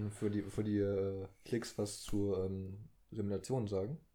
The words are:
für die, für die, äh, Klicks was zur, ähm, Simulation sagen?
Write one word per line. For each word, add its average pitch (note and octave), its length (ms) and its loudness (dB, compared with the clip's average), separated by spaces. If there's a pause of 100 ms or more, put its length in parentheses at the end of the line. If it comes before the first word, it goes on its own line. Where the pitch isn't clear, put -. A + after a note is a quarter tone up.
(120)
für G#2 180 0
die, G#2 140 2
für G2+ 200 -2
die, G#2+ 140 4
äh, G2 500 2 (180)
Klicks - 340 -4
was G#2 220 -2
zur, G2 440 2
ähm, F#2+ 320 -4 (340)
Simulation G#2 560 0
sagen? G2 300 0 (180)